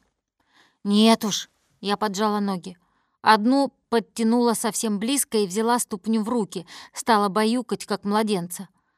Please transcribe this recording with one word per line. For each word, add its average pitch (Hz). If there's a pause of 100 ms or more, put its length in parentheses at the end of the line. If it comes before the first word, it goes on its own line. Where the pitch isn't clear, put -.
(840)
«Нет 220
уж», — - (300)
я 196
поджала 208
ноги. 185 (460)
Одну 240 (160)
подтянула 233
совсем 208
близко 233
и 208
взяла 220
ступню 220
в 196
руки, 214 (260)
стала 208
баюкать, 220
как -
младенца. 202 (300)